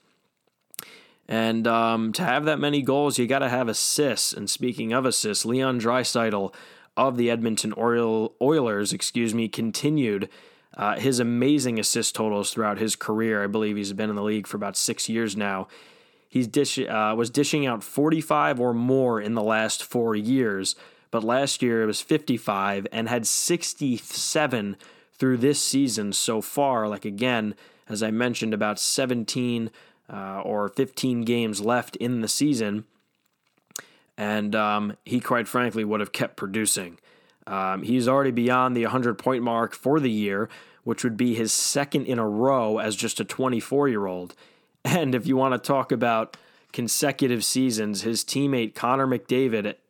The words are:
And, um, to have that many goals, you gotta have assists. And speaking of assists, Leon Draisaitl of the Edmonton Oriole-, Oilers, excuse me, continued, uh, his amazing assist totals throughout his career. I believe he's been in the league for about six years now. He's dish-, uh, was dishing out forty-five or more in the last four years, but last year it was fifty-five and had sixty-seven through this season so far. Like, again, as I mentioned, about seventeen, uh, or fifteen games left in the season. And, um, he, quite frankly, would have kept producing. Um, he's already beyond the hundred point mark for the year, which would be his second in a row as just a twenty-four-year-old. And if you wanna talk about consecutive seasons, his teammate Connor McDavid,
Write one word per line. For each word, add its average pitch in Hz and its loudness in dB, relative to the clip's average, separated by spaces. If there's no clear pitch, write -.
And, 113 0
um, 113 2
to - -2
have 139 0
that 151 0
many 147 2
goals, 135 2
you 120 2
gotta 135 2
have 123 0
assists. - 0
And - -8
speaking 117 -2
of 131 2
assists, 110 0
Leon 127 0
Draisaitl 113 0
of 127 2
the 120 4
Edmonton 113 0
Oriole-, 113 0
Oilers, 117 2
excuse 113 -2
me, 113 0
continued, 113 0
uh, 104 0
his 123 2
amazing 123 2
assist - 0
totals 104 -2
throughout 104 -2
his 110 0
career. 110 0
I 101 -2
believe 107 0
he's 101 -4
been 107 -4
in 104 -4
the 101 -4
league 104 -2
for - -10
about - -6
six - -4
years 110 -2
now. 98 -2
He's 127 0
dish-, 135 0
uh, 107 0
was 117 2
dishing 143 2
out 117 -2
forty-five 151 2
or 123 2
more 123 2
in 107 -2
the 113 0
last 110 0
four 117 0
years, 107 0
but 113 -2
last 127 0
year 117 2
it 110 2
was 104 -2
fifty-five 101 0
and 113 -2
had 117 0
sixty-seven 135 -2
through 131 2
this 139 4
season 107 0
so 113 0
far. 123 0
Like, 101 -8
again, 107 0
as 107 -4
I 110 0
mentioned, 113 -2
about 104 -2
seventeen, 120 -2
uh, 98 -10
or 104 -2
fifteen 127 -2
games 113 0
left 117 -2
in 120 -2
the 107 -2
season. 113 0
And, 104 -2
um, 104 0
he, 123 -2
quite 117 0
frankly, 113 0
would 104 -2
have 101 -4
kept - -4
producing. 98 -2
Um, 95 -2
he's 120 2
already 135 4
beyond 123 2
the 117 0
hundred 117 0
point 127 0
mark 117 0
for 143 2
the 131 2
year, 104 -2
which 117 -2
would 117 0
be 123 2
his 113 0
second 143 0
in 123 0
a 110 0
row 113 2
as 107 -2
just 110 -4
a 107 -2
twenty-four-year-old. 113 -2
And 143 2
if 113 -2
you 131 2
wanna 131 2
talk 139 0
about 117 0
consecutive 123 0
seasons, 107 0
his 113 -2
teammate 135 0
Connor 131 2
McDavid, 120 0